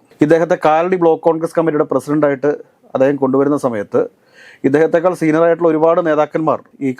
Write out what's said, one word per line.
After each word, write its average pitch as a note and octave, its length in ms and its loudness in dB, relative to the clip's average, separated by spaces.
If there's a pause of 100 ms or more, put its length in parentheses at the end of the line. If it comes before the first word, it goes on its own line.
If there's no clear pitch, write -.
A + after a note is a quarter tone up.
(260)
ഇദ്ദേഹത്തെ E3 300 2 (100)
കാലടി E3+ 360 2
ബ്ലോക്ക് D#3+ 260 2
കോൺഗ്രസ് D#3+ 300 -2
കമ്മിറ്റിയുടെ D3+ 340 0
പ്രസിഡന്റായിട്ട് C#3+ 600 -2 (420)
അദ്ദേഹം C3+ 280 2
കൊണ്ടുവരുന്ന C#3 440 0
സമയത്ത് A2+ 340 -4 (680)
ഇദ്ദേഹത്തെക്കാൾ D#3+ 540 2
സീനിയർ D#3+ 240 0
ആയിട്ടുള്ള E3+ 260 2
ഒരുപാട് E3 380 2
നേതാക്കന്മാർ D3+ 500 0 (280)
ഈ C3 140 0